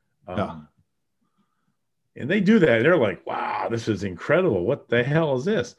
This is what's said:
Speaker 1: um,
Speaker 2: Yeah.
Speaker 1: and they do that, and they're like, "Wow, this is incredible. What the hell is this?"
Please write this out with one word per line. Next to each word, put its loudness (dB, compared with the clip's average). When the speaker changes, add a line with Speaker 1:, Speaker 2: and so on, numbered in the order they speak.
Speaker 1:
um, -10
Speaker 2:
Yeah. -16
Speaker 1:
and -6
they 0
do 4
that, 6
and 2
they're 4
like, 0
"Wow, -6
this -6
is -2
incredible. 0
What -4
the 2
hell 0
is -4
this?" -4